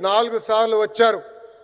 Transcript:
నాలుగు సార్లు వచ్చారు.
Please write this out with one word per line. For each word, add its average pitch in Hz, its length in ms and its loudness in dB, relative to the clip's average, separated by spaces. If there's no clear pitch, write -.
నాలుగు 220 380 0
సార్లు 220 380 0
వచ్చారు. 214 440 0